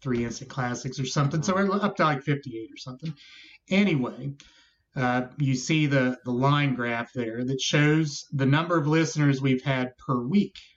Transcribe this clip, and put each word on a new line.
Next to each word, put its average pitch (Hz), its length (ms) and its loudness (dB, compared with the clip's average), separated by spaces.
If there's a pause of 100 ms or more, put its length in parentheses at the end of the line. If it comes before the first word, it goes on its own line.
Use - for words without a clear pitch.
three 120 240 -2
instant - 240 -10
classics 123 500 -6
or 131 60 -2
something. 143 380 0
So 185 100 0
we're 196 180 2
up 196 260 0
to, 175 60 2
like, 147 200 0
fifty-eight 117 500 -6
or - 40 -20
something. 139 360 -10 (560)
Anyway, 143 640 0 (600)
uh, 123 320 0 (100)
you 135 180 2
see 156 300 2
the, 131 400 2
the 127 60 -4
line 139 420 2
graph 120 400 -4
there 117 320 -4
that 135 160 -4
shows 151 720 2
the 135 160 0
number 165 300 2
of 143 100 0
listeners 151 540 2
we've 131 220 2
had 127 360 -2
per 123 260 -2
week 196 320 0 (200)